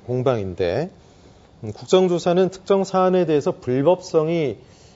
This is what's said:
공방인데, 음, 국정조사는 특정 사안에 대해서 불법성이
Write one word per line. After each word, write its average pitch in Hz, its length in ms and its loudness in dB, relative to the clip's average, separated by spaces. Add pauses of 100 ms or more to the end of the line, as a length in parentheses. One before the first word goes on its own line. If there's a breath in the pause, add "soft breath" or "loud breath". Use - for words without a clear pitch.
공방인데, 117 840 -2 (720 soft breath)
음, 107 100 -10
국정조사는 175 760 2
특정 196 340 -2
사안에 185 420 2
대해서 156 260 0
불법성이 156 1040 0 (380 soft breath)